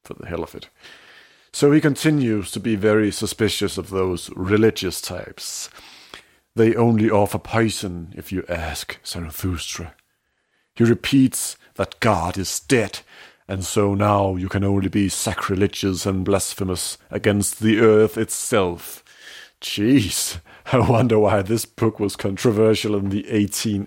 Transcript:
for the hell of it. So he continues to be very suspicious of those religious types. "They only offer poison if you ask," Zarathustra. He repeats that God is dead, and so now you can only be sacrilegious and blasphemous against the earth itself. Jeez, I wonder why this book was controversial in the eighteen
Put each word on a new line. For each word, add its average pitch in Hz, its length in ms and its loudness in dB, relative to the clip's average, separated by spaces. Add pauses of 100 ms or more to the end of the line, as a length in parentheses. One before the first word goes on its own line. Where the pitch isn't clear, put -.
for - 120 -16
the - 120 -16
hell 85 160 -6
of - 120 -12
it. - 140 -18 (880)
So 143 160 4
he 151 100 6
continues 135 680 0
to - 80 -8
be 113 160 -2
very 107 380 4
suspicious 101 680 -2
of 92 120 -8
those 92 440 -2
religious 101 680 0
types. - 720 -12 (840)
"They 113 180 6
only 113 340 4
offer 101 300 2
poison 95 760 -4
if - 160 -14
you 92 160 -4
ask," 80 580 -8
Zarathustra. 85 880 -8 (800)
He - 80 2
repeats - 720 2 (200)
that - 240 -6
God 92 360 0
is 95 220 -6
dead, - 440 -2 (440)
and 95 180 -6
so 101 300 2
now 101 400 2
you 92 140 -4
can 101 160 0
only 98 240 2
be 98 200 2
sacrilegious 95 960 -2
and 95 180 0
blasphemous 92 720 -2 (100)
against 104 520 0
the 110 180 4
earth 110 400 6
itself. 95 840 -4 (560)
Jeez, 110 800 0 (320)
I 131 60 4
wonder 113 420 4
why 104 220 4
this 107 240 -2
book - 340 -2
was 101 160 -2
controversial 107 800 0
in 98 140 -2
the 101 200 -4
eighteen 104 560 -2